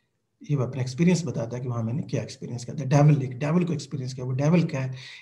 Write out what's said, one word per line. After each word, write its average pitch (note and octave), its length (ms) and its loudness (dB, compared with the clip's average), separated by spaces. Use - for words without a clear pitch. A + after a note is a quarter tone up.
ये D3 140 -2
वो B2+ 80 0
अपना B2 180 -4
एक्सपीरियंस E3+ 440 2
बताता A#2 300 -4
है B2 80 -6
कि C3 60 -4
वहाँ A#2 140 -2
मैंने A#2+ 180 -2
क्या C3 220 -4
एक्सपीरियंस - 420 -10
किया। - 100 -10
The C3 160 -6
devil, D3 320 8
एक - 160 -6
डेविल D#3+ 260 2
को - 80 -2
एक्सपीरियंस B2+ 400 -6
किया। B2+ 120 -8
वो C3 60 -4
डेविल D3+ 340 4
क्या C3 160 -4
है? C3 120 -4